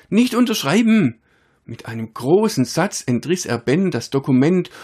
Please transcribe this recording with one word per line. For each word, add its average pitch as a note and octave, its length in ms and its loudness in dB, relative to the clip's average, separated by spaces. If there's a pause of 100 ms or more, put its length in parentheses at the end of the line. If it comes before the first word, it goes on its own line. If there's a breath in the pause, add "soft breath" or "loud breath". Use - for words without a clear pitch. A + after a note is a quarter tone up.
Nicht A#3+ 260 2
unterschreiben!“ G#3+ 800 2 (500)
Mit - 200 -16
einem A2+ 280 -10
großen F3 500 0
Satz E3 420 -4
entriss C3 400 -2
er A2+ 120 -2
Ben E3 340 0
das - 180 -6
Dokument C#3+ 600 2 (140 loud breath)